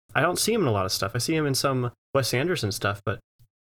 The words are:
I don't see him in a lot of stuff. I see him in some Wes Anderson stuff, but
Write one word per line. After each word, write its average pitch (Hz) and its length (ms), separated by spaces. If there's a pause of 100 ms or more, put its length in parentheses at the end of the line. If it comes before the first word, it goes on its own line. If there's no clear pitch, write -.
(140)
I 131 80
don't 170 160
see 214 160
him 226 80
in 156 40
a 117 60
lot 98 140
of 92 60
stuff. - 220
I 120 40
see 160 180
him 156 80
in 139 100
some 127 380 (220)
Wes 131 180
Anderson 127 400
stuff, 101 320
but 98 140 (480)